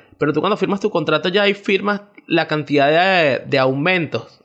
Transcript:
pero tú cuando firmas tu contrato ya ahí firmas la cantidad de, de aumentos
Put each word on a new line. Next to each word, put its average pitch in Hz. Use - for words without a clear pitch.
pero 151
tú 151
cuando 196
firmas 196
tu 214
contrato 156
ya 202
ahí 202
firmas 202
la 160
cantidad 143
de, 170
de 135
aumentos 139